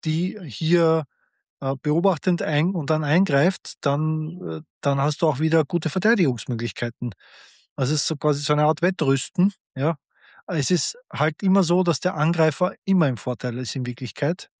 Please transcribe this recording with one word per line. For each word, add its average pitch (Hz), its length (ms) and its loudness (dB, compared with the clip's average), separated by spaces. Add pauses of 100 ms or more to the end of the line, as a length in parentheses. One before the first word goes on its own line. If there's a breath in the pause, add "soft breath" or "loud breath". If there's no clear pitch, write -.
die 175 380 -2
hier, 160 640 2 (560)
äh, 135 200 -2
beobachtend 170 600 0
ein-, 165 340 0
und 147 140 -4
dann 156 140 2
eingreift, 151 800 2
dann, 156 600 -2 (180)
äh, - 20 -12 (200)
dann 139 200 0
hast 147 200 -2
du 165 60 2
auch 139 120 0
wieder 160 260 2
gute 170 240 -2
Verteidigungsmöglichkeiten. 123 1200 -2 (640 loud breath)
Also, 139 180 0
es 147 80 -2
ist - 60 -4
so 156 100 -2
quasi 147 240 0
so 147 120 -2
eine 147 120 2
Art 156 160 2
Wettrüsten, 175 720 2 (220)
ja? 147 200 0 (520 soft breath)
Es 160 220 -2
ist - 280 -2 (140)
halt 151 300 -2
immer 190 220 4
so, 175 200 2
dass 170 180 2
der - 140 -2
Angreifer 160 580 2 (120)
immer 180 220 4
im 123 100 -2
Vorteil 123 400 -6
ist 127 180 -8
in 127 120 -4
Wirklichkeit. 135 600 -6 (100)